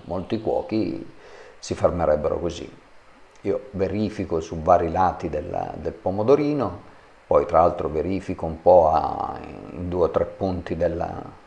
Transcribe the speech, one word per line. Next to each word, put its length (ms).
Molti 360
cuochi 720
si 160
fermerebbero 640
così. 300
Io 300
verifico 680
su 200
vari 300
lati 380
del, 460
del 180
pomodorino, 1000
poi 180
tra 160
l'altro 280
verifico 560
un 160
po' 280
a, 480
in 180
due 160
o 60
tre 140
punti 500
della, 460